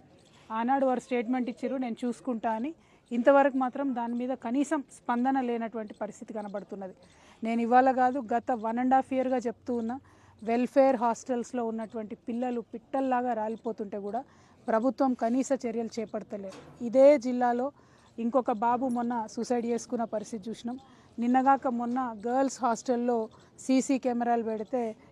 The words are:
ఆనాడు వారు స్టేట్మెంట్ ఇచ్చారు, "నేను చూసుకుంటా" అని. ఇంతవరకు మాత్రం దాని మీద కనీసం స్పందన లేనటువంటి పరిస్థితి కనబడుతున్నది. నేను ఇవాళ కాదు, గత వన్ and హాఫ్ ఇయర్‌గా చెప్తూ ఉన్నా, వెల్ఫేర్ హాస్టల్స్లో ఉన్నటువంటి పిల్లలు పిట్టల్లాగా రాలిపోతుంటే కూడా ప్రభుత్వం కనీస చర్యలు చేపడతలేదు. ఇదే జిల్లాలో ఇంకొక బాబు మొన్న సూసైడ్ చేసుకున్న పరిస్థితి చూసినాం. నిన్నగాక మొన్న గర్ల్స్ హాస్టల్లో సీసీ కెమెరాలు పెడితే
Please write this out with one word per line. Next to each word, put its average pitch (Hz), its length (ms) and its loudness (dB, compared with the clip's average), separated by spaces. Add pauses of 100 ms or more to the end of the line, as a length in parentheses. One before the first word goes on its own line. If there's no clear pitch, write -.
(500)
ఆనాడు 254 360 2
వారు 254 140 2
స్టేట్మెంట్ 247 500 -2
ఇచ్చారు, 247 260 -6
"నేను 247 280 -4
చూసుకుంటా" 233 460 -4
అని. 226 240 -4 (380)
ఇంతవరకు 277 440 6
మాత్రం 262 380 -2
దాని 233 200 -4
మీద 247 160 -4
కనీసం 269 640 -2
స్పందన 254 480 0
లేనటువంటి 226 540 -4
పరిస్థితి 214 400 -10
కనబడుతున్నది. 196 600 -10 (500)
నేను 233 160 0
ఇవాళ 247 300 6
కాదు, 254 320 0 (140)
గత 233 160 -4
వన్ 226 240 -4
and 254 180 2
హాఫ్ 262 180 2
ఇయర్‌గా 262 240 0
చెప్తూ 240 400 -4
ఉన్నా, 233 240 -6 (420)
వెల్ఫేర్ 247 540 4
హాస్టల్స్లో 233 720 -2
ఉన్నటువంటి 220 480 -8
పిల్లలు 240 460 -6
పిట్టల్లాగా 247 720 -2
రాలిపోతుంటే 220 640 -6
కూడా 208 260 -6 (440)
ప్రభుత్వం 247 460 2
కనీస 240 340 0 (200)
చర్యలు 226 320 -6
చేపడతలేదు. 202 840 -10
ఇదే 269 340 8
జిల్లాలో 247 540 0 (460)
ఇంకొక 240 340 0
బాబు 240 340 0
మొన్న 240 400 -2
సూసైడ్ 233 400 -2
చేసుకున్న 233 380 -4
పరిస్థితి 220 460 -8
చూసినాం. 240 280 -10 (400)
నిన్నగాక 254 480 4
మొన్న 240 500 -4 (100)
గర్ల్స్ 254 360 0
హాస్టల్లో 240 680 0 (320)
సీసీ 262 380 2
కెమెరాలు 240 440 0
పెడితే 220 540 -4 (160)